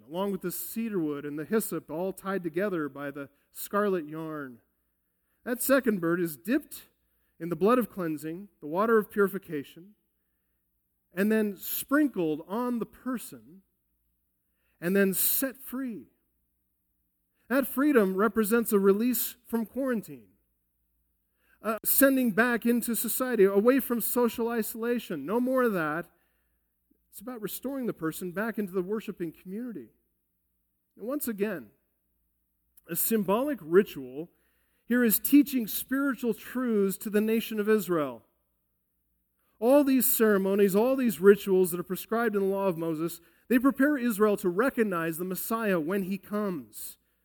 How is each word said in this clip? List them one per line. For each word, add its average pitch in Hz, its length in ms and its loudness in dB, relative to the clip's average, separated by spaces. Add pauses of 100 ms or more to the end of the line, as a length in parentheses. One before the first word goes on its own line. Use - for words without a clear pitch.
along 190 220 -4
with 185 100 -6
the 180 100 -4
cedar 226 460 -6
wood 147 280 -2
and 147 120 -8
the 156 80 -6
hyssop, 165 460 -4
all 175 220 -4
tied 196 280 -6
together 170 460 -2
by 139 240 -10
the 143 180 -12 (220)
scarlet 196 560 -2
yarn. 151 520 -10 (840)
That 247 180 -4
second 247 380 2
bird 165 220 0
is 165 160 -4
dipped - 460 -4 (560)
in 165 100 -6
the 170 60 -4
blood 202 220 4
of 233 140 0
cleansing, 165 560 -6 (140)
the 151 60 -12
water 214 300 4
of 214 140 0
purification, 180 760 -2 (1200)
and 202 180 0
then 214 260 0
sprinkled 185 880 -2
on 240 320 -4
the 202 60 -4
person, 185 760 -12 (1200)
and 175 140 0
then 196 180 4
set - 500 -2
free. 240 440 -8 (1400)
That 262 180 2
freedom 247 480 4
represents 220 580 2
a 202 60 6
release 208 560 2 (100)
from 226 200 -4
quarantine, 196 640 -6 (1300)
uh, 214 240 -2
sending 262 460 4
back 233 340 2
into 233 300 0
society, 233 480 0
away 202 360 6
from 240 220 -2
social 233 480 -2
isolation. 226 760 -4
No 214 140 -2
more 254 240 0
of 226 100 2
that. 160 340 -2 (1040)
It's - 100 -18
about 233 200 -12
restoring 254 440 -6
the 180 80 -2
person 160 380 -6
back 208 260 -4
into 202 160 -4
the 190 80 -2
worshiping 185 500 -6
community. 190 560 -12 (1080)
And 196 100 -12
once 285 200 -4
again, 196 400 -4 (1200)
a 170 60 -6
symbolic 226 640 0
ritual 156 680 0 (580)
here 247 160 2
is 214 140 2
teaching 262 480 4
spiritual 247 720 -2
truths 214 600 0
to - 120 -8
the 208 120 2
nation 220 380 -2
of 208 100 0
Israel. 160 540 0 (1400)
All 277 240 6
these 262 220 2
ceremonies, 202 720 4
all 247 200 4
these 233 240 0
rituals 190 520 6
that 175 80 -6
are 175 40 -6
prescribed 220 520 -4
in 202 60 0
the 196 60 0
law 196 200 0
of 170 100 0
Moses, 165 440 -4 (260)
they 240 100 4
prepare 277 400 2
Israel 214 400 2
to 196 120 -2
recognize 175 680 0
the 180 80 -6
Messiah 196 540 -2
when 190 240 -2
he 190 160 -4
comes. 190 800 -8 (280)